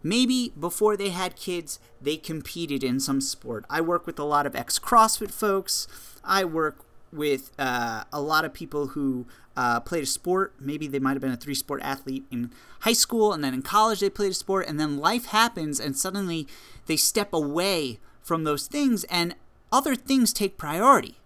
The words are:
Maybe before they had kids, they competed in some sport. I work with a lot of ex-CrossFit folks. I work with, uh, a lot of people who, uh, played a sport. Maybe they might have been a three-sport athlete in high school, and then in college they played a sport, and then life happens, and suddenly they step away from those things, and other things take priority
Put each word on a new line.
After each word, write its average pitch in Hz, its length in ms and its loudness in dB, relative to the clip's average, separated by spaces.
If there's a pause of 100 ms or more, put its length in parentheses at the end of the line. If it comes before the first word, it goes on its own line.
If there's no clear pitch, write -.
Maybe 247 540 2
before 202 380 2
they 196 140 -2
had 180 260 -4
kids, 175 420 -6 (220)
they 151 160 0
competed 156 680 -6
in 131 160 0
some 135 220 0
sport. 120 480 -6
I 160 100 -2
work 170 260 0
with 165 140 -8
a 147 60 -2
lot 147 200 4
of 135 80 -2
ex-CrossFit 220 800 4
folks. 196 560 -2 (380)
I 190 180 2
work 156 400 -2 (300)
with, 143 440 0
uh, 120 540 -2
a 147 80 -4
lot 156 240 2
of 147 100 -6
people 147 340 -4
who, 135 380 -2 (300)
uh, 120 240 2
played 156 240 -4
a - 20 -4
sport. 185 540 -2
Maybe 147 280 -6
they 139 120 -2
might 135 140 0
have 139 80 -4
been 135 100 -2
a 120 60 -4
three-sport 139 460 -6
athlete 135 460 -6
in 120 220 -6 (300)
high 226 100 2
school, 220 400 2
and 156 140 -2
then 131 80 -2
in 131 80 -4
college 214 400 2
they 196 80 2
played 196 220 -2
a - 20 -6
sport, 190 340 -2
and 151 100 -6
then 151 200 -2
life 214 300 0
happens, 180 520 2
and 135 160 -4
suddenly 185 540 -2 (360)
they 160 120 0
step 208 340 2
away 156 680 0 (200)
from 165 220 0
those 147 240 0
things, 269 380 2
and 175 300 -2 (360)
other 269 240 4
things 262 380 2
take 196 240 -2
priority 185 580 4 (100)